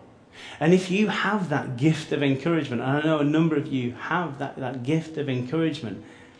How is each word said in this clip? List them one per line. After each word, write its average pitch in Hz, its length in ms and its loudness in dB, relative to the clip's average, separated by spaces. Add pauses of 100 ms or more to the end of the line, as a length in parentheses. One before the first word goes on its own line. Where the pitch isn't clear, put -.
(600)
And 160 140 6
if 185 180 4
you 202 160 4
have 190 420 0
that 131 260 -2
gift 151 360 2
of 143 120 0
encouragement, 135 580 0
and 131 100 0
I 147 100 2
know 156 180 2
a 147 40 2
number 156 320 4
of 139 120 0
you 123 260 -2
have 156 460 -4
that, 139 180 -8
that 131 260 -6
gift 156 340 -2
of 139 100 -4
encouragement, 127 760 -2 (360)